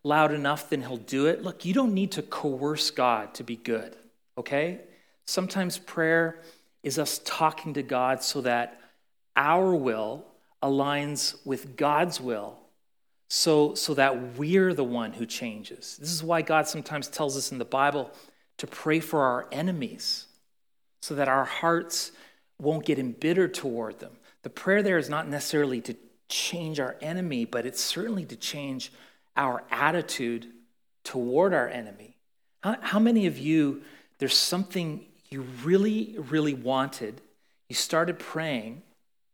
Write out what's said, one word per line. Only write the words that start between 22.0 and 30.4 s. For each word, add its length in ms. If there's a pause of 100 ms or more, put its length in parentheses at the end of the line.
won't 240
get 120
embittered 560
toward 460
them. 160 (280)
The 60
prayer 320
there 180
is 100
not 180
necessarily 540
to 140 (340)
change 500
our 220
enemy, 420
but 220
it's 160
certainly 420
to 140
change 560 (420)
our 340
attitude 760 (560)